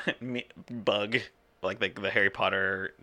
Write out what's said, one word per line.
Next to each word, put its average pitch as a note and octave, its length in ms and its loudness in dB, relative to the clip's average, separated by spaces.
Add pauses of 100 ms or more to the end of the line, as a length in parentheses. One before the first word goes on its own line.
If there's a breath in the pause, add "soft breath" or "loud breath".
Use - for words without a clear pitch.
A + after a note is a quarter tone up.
<laughs> - 200 -2
me-, B2 260 -6 (240)
bug, G#2+ 480 0 (440)
like F#2+ 160 -2
the, F#2+ 100 0
the F#2+ 220 -2
Harry G2 200 6
Potter F#2+ 720 0